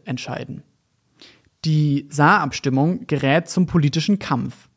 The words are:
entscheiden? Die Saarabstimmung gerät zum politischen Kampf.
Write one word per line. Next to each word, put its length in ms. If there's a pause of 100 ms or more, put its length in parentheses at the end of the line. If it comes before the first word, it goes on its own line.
entscheiden? 580 (1000)
Die 440
Saarabstimmung 960
gerät 420
zum 200
politischen 500
Kampf. 580